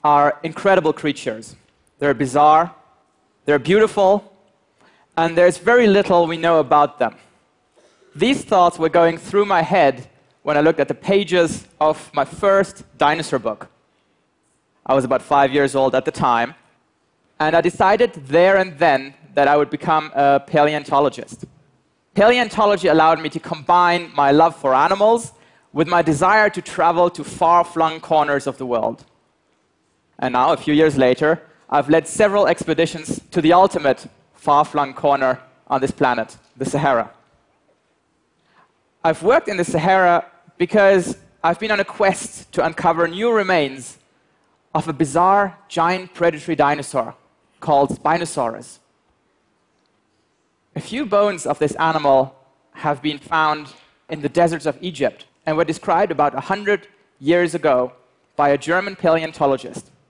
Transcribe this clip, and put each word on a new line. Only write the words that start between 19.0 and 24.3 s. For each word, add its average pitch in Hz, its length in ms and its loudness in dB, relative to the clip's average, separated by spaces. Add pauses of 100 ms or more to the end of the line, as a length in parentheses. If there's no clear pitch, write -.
that 143 140 2
I 147 100 2
would 147 140 0
become 156 420 -2
a 139 280 2
paleontologist. 147 1040 -2 (680)
Paleontology 208 720 2
allowed 160 320 4
me 156 100 -8
to 156 100 -10
combine 175 760 0
my 143 180 2